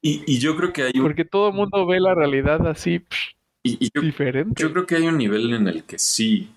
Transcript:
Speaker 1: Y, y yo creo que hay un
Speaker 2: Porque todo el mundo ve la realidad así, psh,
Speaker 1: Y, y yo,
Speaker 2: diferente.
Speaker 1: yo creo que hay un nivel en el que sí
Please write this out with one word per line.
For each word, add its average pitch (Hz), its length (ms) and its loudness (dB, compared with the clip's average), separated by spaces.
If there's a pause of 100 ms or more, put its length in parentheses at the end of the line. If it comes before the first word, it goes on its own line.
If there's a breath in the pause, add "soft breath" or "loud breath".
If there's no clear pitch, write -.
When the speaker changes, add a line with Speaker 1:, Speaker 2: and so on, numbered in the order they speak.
Speaker 1:
Y, - 220 -2 (100)
y 120 60 2
yo 156 160 0
creo 175 180 -2
que 139 100 -2
hay 127 120 0
un 131 80 4
Speaker 2:
Porque 151 220 0
todo 202 240 0
el 196 40 -4
mundo 196 320 0
ve 185 140 2
la 185 160 4
realidad 147 520 2
así, 170 320 -2
psh, - 360 -8 (280)
Speaker 1:
Y, - 220 -2
y 104 80 -2
yo, 147 80 -2
Speaker 2:
diferente. 151 600 -2
Speaker 1:
yo 156 100 0
creo 180 140 -2
que 170 100 -2
hay 165 120 2
un 165 100 2
nivel 117 360 0
en 107 140 2
el 82 160 -4
que - 160 -14
sí 110 580 0